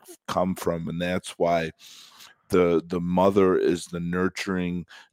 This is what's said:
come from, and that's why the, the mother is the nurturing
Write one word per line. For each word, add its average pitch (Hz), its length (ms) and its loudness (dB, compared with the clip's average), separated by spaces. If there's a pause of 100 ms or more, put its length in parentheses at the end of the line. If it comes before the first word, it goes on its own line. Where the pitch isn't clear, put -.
(280)
come 92 280 -2
from, 82 320 -6
and 82 140 -8
that's 90 380 -4
why 85 320 0 (760)
the, 85 380 4
the 90 140 -4
mother 92 560 4
is 82 300 0
the 87 120 -10
nurturing 90 880 -4 (280)